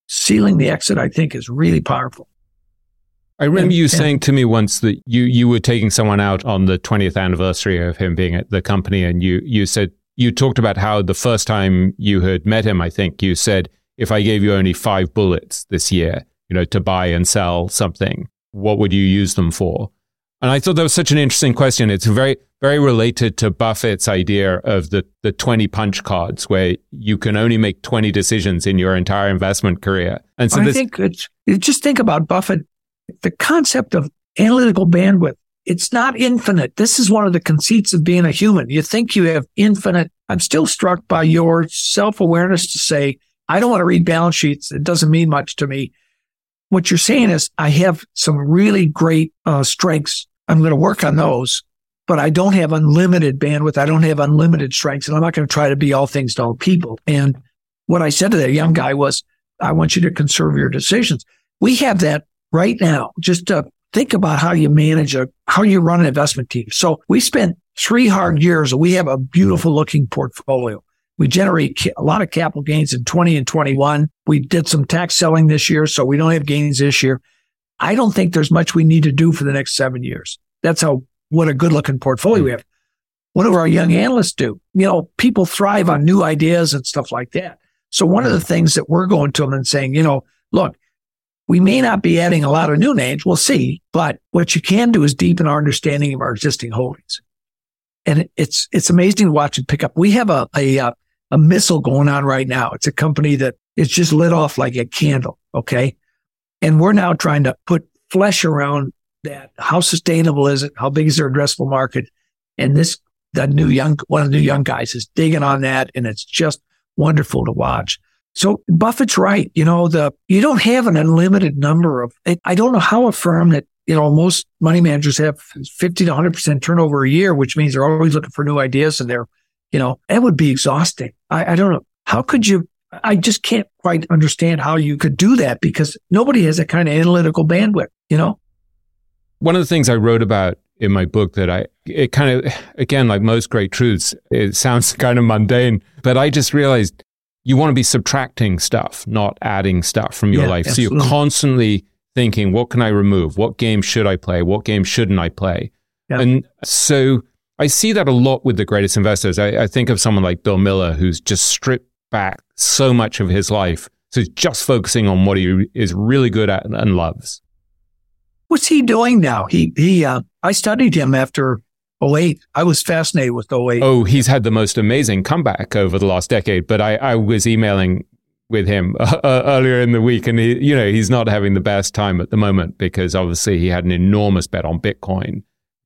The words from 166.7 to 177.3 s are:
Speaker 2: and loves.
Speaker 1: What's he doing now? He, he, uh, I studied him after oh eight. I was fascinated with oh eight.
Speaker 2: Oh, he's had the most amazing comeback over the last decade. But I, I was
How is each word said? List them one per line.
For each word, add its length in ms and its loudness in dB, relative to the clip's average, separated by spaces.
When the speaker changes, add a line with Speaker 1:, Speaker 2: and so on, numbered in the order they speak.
Speaker 2:
and 220 0
loves. 460 -6
Speaker 1:
What's 200 0
he 140 4
doing 380 2
now? 260 0
He, 300 0
he, 280 4
uh, 180 -2
I 100 0
studied 420 0
him 200 2
after 460 -2
oh 160 2
eight. 240 0
I 80 0
was 200 2
fascinated 500 -2
with 200 -8
oh 180 0
eight. 120 0
Speaker 2:
Oh, 220 4
he's 220 2
had 180 2
the 60 0
most 280 0
amazing 460 0
comeback 500 -4
over 240 0
the 80 0
last 240 -2
decade. 360 -2
But 140 0
I, 160 0
I 200 -2
was 300 0